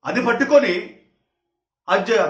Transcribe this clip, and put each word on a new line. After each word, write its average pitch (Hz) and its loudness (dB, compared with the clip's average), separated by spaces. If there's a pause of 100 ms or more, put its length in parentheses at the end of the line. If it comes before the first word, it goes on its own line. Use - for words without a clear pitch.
అది 233 -4
పట్టుకొని 262 2 (1120)
అజ్జ-, 196 0